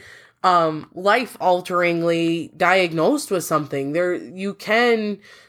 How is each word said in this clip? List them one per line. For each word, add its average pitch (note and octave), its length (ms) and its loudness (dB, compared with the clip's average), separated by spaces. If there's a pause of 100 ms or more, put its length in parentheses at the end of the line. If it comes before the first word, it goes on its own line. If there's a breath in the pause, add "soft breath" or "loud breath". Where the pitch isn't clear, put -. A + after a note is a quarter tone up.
(440 loud breath)
um, E3 500 2
life-alteringly F3 1600 0
diagnosed F3+ 720 2
with F3 120 -2
something. C#3+ 500 -4
There, F3+ 220 0
you F3+ 400 -8
can, A3 640 0 (300 loud breath)